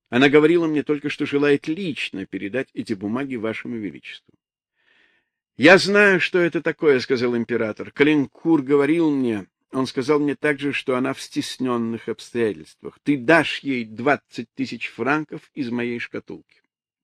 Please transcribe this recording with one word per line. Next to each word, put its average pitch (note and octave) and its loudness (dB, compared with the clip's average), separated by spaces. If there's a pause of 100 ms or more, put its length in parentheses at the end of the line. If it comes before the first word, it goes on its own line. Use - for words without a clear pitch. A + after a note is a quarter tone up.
Она C3+ 6
говорила D#3+ 6
мне D3+ -2
только, D3 -4
что C#3+ -6
желает C#3+ 0
лично D#3 -6
передать G2+ -8
эти A2+ -6
бумаги A#2+ -6
вашему A2 -8
величеству». - -14 (1300)
«Я D#3+ 8
знаю, G3 4
что - 0
это E3+ 0
такое», D3+ 2
сказал A#2+ 0
император. A2 -4
«Калинкур D3+ 2
говорил C#3+ 2
мне... A#2 -2 (260)
Он C3 -2
сказал C#3 0
мне C#3+ 0
также, C#3+ -4
что B2+ -2
она C3 -2
в - -16
стесненных A#2 -6
обстоятельствах. - -6
Ты D3 0
дашь C#3+ 2
ей B2+ -4
двадцать A#2+ -4
тысяч B2 -8
франков D3 -6
из B2 -6
моей A#2+ -6
шкатулки». - -16 (440)